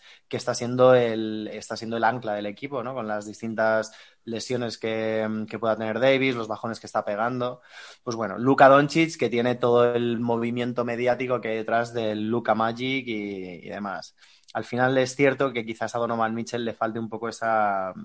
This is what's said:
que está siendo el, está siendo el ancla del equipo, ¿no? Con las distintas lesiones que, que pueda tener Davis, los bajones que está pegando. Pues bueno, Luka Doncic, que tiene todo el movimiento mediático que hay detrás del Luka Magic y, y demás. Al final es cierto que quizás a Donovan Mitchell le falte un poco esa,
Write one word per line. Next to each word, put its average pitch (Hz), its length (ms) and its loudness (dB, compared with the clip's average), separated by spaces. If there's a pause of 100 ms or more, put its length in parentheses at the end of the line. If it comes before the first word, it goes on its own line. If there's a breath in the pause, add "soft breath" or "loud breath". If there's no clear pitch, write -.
(300 loud breath)
que 131 80 -4
está 123 180 -4
siendo 127 400 6
el, 110 560 0
está 107 240 -10
siendo 113 220 -6
el 113 80 2
ancla 117 280 0
del 104 120 -4
equipo, 127 360 -8
¿no? 127 120 -8
Con 113 160 -6
las 107 160 -6
distintas 110 640 0 (320 loud breath)
lesiones 117 540 -6
que, 110 720 -2
que 110 100 -8
pueda 113 160 2
tener 110 240 -4
Davis, 135 340 4
los 117 140 -4
bajones 110 320 -6
que - 60 -18
está 104 180 -2
pegando. 123 580 -2 (400 loud breath)
Pues 117 140 -4
bueno, 101 220 -4
Luka 135 320 8
Doncic, 151 480 4
que 123 100 0
tiene 120 280 2
todo 120 380 4
el 120 280 0
movimiento 120 640 -2
mediático 120 560 0
que 113 80 -4
hay 110 80 -2
detrás 117 360 -2
del 107 360 -2
Luka 117 260 2
Magic 120 500 -2
y, 98 640 -8
y - 20 -12
demás. 98 460 -10 (380 soft breath)
Al 113 100 -6
final 127 340 0
es 127 160 0
cierto 135 380 2
que 117 140 -6
quizás 110 280 -6
a 120 60 -2
Donovan 113 340 0
Mitchell 117 300 -6
le 113 100 -4
falte 113 260 -4
un 110 100 -6
poco 113 180 -6
esa, 104 640 -2 (120)